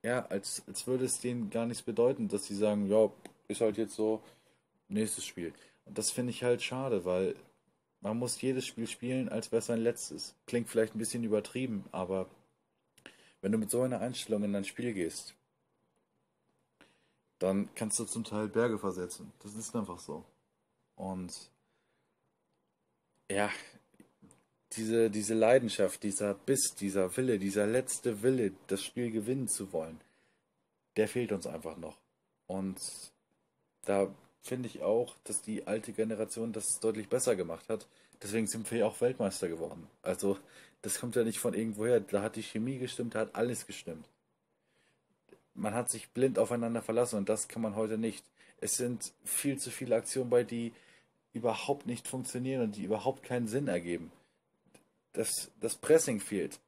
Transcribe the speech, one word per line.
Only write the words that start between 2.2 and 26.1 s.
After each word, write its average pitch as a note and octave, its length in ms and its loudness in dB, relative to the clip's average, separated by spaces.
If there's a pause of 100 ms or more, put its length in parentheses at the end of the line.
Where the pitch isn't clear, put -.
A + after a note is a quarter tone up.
dass G2+ 160 0
sie G#2 100 -6
sagen, G#2 340 2
„Ja, G#2+ 220 8 (380)
ist G#2 120 -4
halt G#2+ 160 4
jetzt A2 200 -2
so, A2 260 2 (680)
nächstes G#2 360 -2
Spiel.“ E2 280 -6 (320)
Und G#2 140 -14
das G#2+ 140 -2
finde B2 180 -2
ich A#2+ 140 -6
halt A#2+ 180 4
schade, B2+ 420 0
weil F2+ 300 2 (680)
man A2 180 -2
muss A#2+ 220 -2
jedes B2+ 260 0
Spiel A2+ 200 -6
spielen, B2+ 420 -2
als - 220 -4
wär's A2+ 160 2
sein A#2 140 0
letztes. - 560 -2 (100)
Klingt A#2+ 220 0
vielleicht A2+ 260 2
ein G#2+ 40 -2
bisschen A#2 260 -2
übertrieben, G#2+ 680 0
aber F#2 380 -2 (1120)
wenn G2 100 0
du A2 80 4
mit G#2 120 -2
so A#2+ 120 4
einer B2+ 180 0
Einstellung A2+ 440 0
in G2+ 80 0
dein G2 120 0
Spiel A#2+ 280 -4
gehst, F2 420 -4 (2000)
dann G2 340 2
kannst A2 240 -2
du A#2 60 -2
zum A#2 180 -4
Teil G#2+ 260 -2
Berge A#2 300 2
versetzen. F2+ 540 -6 (100)
Das G2+ 120 -14
ist A2 200 -10
einfach F#2 240 -4
so. D2+ 260 -10 (720)
Und F#2 560 -8 (1800)
ja, G2+ 220 2 (1200)
diese, A2+ 380 4
diese G#2+ 240 0
Leidenschaft, A2 680 6
dieser G2+ 320 0